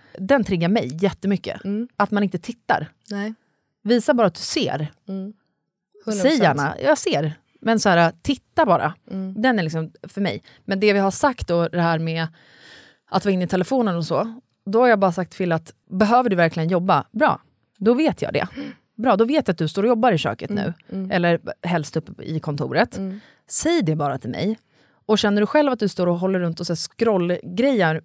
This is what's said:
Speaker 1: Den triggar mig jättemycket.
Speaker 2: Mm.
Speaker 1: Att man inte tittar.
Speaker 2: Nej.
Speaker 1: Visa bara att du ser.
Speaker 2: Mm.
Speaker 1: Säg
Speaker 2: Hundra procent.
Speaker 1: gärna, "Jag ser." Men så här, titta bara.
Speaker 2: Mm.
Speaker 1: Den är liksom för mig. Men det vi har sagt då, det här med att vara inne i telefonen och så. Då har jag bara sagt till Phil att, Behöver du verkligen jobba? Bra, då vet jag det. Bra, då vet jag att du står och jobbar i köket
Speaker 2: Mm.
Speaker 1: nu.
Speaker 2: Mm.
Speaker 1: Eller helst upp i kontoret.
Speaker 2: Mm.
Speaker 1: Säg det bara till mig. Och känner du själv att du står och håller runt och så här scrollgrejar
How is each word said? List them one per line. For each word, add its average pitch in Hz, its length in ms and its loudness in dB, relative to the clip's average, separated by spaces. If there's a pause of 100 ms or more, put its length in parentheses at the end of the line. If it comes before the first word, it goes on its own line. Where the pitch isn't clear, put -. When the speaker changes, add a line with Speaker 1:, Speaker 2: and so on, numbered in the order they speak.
(180)
Speaker 1:
Den 214 260 2
triggar 175 260 0
mig 165 340 0
jättemycket. - 600 -2
Speaker 2:
Mm. 208 320 -6
Speaker 1:
Att 202 160 -2
man 208 120 0
inte 180 160 -2
tittar. - 520 -6 (180)
Speaker 2:
Nej. 208 240 -8 (500)
Speaker 1:
Visa 240 300 2
bara 233 140 4
att 165 80 -2
du - 60 -12
ser. 151 500 -4 (160)
Speaker 2:
Mm. 196 260 -10 (720)
Speaker 1:
Säg 220 80 -2
Speaker 2:
Hundra 202 100 -2
procent. 277 200 4
Speaker 1:
gärna, 147 400 2
"Jag 285 140 4
ser." 156 360 0 (280)
Men 220 180 2
så 208 100 2
här, 170 220 6 (100)
titta - 440 -2
bara. 170 280 2 (180)
Speaker 2:
Mm. 190 300 -8
Speaker 1:
Den 240 180 2
är 170 40 0
liksom 160 280 -4 (160)
för - 140 -6
mig. 151 220 -4 (220)
Men 196 140 -4
det 208 140 4
vi 202 60 2
har 196 120 2
sagt - 360 -2
då, 170 200 2
det 175 140 -2
här 165 180 2
med 165 280 -4 (840)
att 190 140 0
vara 196 80 2
inne 180 100 0
i 170 40 -2
telefonen 196 480 0
och 165 100 -2
så. 220 340 -2 (260)
Då 208 160 0
har 254 60 6
jag 220 120 4
bara 190 120 4
sagt 175 200 -6
till - 60 -20
Phil 180 140 -2
att, 160 220 -4 (160)
Behöver 226 400 2
du 190 60 0
verkligen 165 340 2
jobba? 180 420 2
Bra, 240 300 0 (360)
då 214 160 4
vet 269 280 0
jag - 120 -4
det. - 140 0 (500)
Bra, 220 180 2
då 226 100 4
vet 285 220 0
jag 190 60 2
att - 40 -18
du 156 100 -2
står 196 160 -4
och 233 60 4
jobbar 240 220 4
i 170 60 4
köket - 320 -4
Speaker 2:
Mm. 202 140 -4 (260)
Speaker 1:
nu. 190 80 -8
Speaker 2:
Mm. 190 140 -8
Speaker 1:
Eller 175 280 2 (240)
helst 170 340 -4
upp - 240 -10
i 156 180 -6
kontoret. 147 580 -2
Speaker 2:
Mm. 190 220 -8 (300)
Speaker 1:
Säg 330 320 0
det 156 140 0
bara 139 220 -4
till - 120 -10
mig. 143 300 -4 (460)
Och 214 140 2
känner 208 220 2
du 208 60 2
själv 294 240 2
att 240 80 -2
du 208 80 0
står 180 200 -2
och 175 120 0
håller 190 200 0
runt 165 200 -4
och 175 80 -8
så 175 60 -2
här 160 40 -4
scrollgrejar 180 1300 0